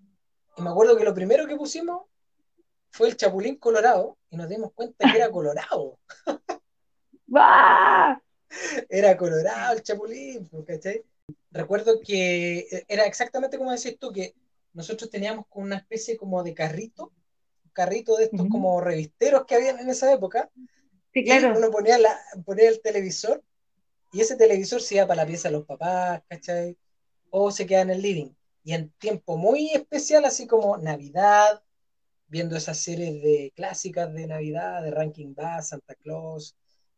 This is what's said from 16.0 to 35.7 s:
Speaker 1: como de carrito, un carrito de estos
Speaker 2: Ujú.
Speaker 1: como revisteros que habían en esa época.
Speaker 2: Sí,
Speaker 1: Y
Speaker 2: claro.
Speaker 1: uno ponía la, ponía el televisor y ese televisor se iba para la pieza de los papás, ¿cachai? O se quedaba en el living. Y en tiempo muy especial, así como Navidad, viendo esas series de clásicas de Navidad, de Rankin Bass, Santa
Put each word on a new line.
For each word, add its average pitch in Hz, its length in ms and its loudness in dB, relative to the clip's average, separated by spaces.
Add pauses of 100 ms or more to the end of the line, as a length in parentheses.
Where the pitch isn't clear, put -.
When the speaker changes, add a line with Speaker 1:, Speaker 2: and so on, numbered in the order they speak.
Speaker 1:
como 185 260 -6
de 165 120 -8
carrito, 170 580 -8 (520)
un - 80 -20
carrito 220 440 0
de 220 80 4
estos 214 160 -4
Speaker 2:
Ujú. 185 80 0
Speaker 1:
como 190 320 0
revisteros 180 640 0
que 247 100 0
habían 254 240 0
en 254 100 -8
esa 262 220 2
época. 226 380 -2 (600)
Speaker 2:
Sí, 262 80 0
Speaker 1:
Y 190 40 -2
Speaker 2:
claro. 254 340 4
Speaker 1:
uno 220 120 4
ponía 220 280 4
la, 214 180 6 (280)
ponía 208 240 6
el 220 120 2
televisor 208 600 -4 (720)
y 190 80 -2
ese 226 160 0
televisor 220 440 4
se 208 160 -4
iba 196 100 4
para 160 160 0
la 156 40 0
pieza 165 220 -6
de 151 80 -2
los 151 100 -8
papás, 175 600 -4
¿cachai? 175 480 -8 (540)
O 196 200 0
se 196 160 -6
quedaba 190 160 4
en 185 80 0
el 185 120 -2
living. 165 280 -4 (320)
Y 156 120 -10
en 156 240 -6
tiempo 196 380 -6
muy 277 340 2
especial, 302 540 2
así 254 220 -2
como 202 300 2
Navidad, 180 840 2 (640)
viendo 165 280 -6
esas 156 220 -8
series 165 440 -6
de 147 320 2
clásicas 175 580 -8
de 160 140 -12
Navidad, 160 560 -8
de 156 80 -8
Rankin 151 440 -8
Bass, 165 340 -10
Santa 147 260 -16